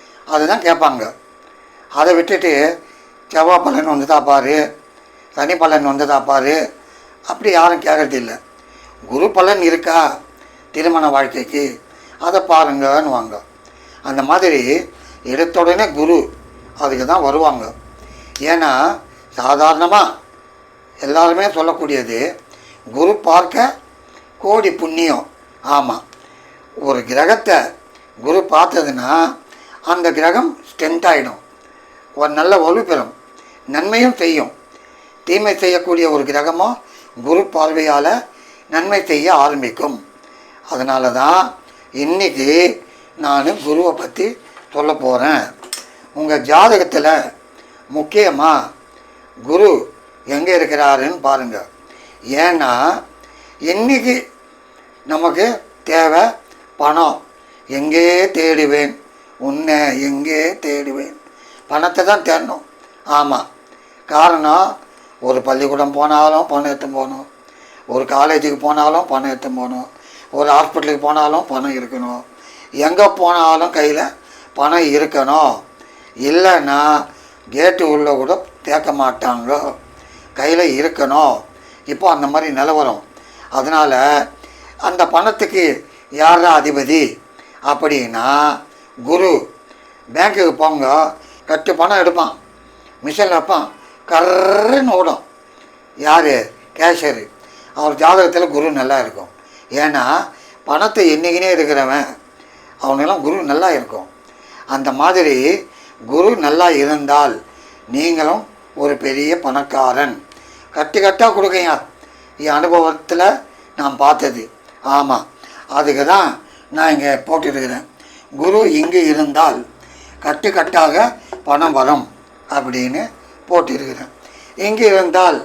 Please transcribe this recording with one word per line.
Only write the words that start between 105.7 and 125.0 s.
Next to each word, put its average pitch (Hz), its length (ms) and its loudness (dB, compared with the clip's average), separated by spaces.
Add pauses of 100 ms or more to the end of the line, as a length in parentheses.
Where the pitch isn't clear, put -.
குரு 156 360 2
நல்லா 165 340 2
இருந்தால் 143 640 0 (520)
நீங்களும் 165 540 -2 (320)
ஒரு 143 220 -2
பெரிய 147 440 -2
பணக்காரன். 135 760 -2 (580)
கட்டு 151 260 -2
கட்டா 196 300 4
கொடுக்கீங்க, 180 460 0 (640)
என் 151 180 0
அனுபவத்துல 170 640 0 (540)
நான் 139 200 -4
பார்த்தது. 139 480 0 (400)
ஆமா, 139 320 0 (520)
அதுக்கு 143 360 0
தான் 180 240 4 (420)
நான் 160 220 0
இங்க 143 160 0 (180)
போட்டிருக்கிறேன். 139 580 -4 (520)
"குரு 190 240 2 (120)
இங்கு 165 340 0
இருந்தால் 147 520 0 (640)
கட்டு 151 320 -4
கட்டாக 165 520 2 (400)
பணம் 147 340 0
வரும்" 131 240 2 (480)
அப்படின்னு 254 520 -6 (460)
போட்டிருக்கிறேன். 135 600 -4 (460)
"இங்கு 214 300 -2
இருந்தால்" 180 580 2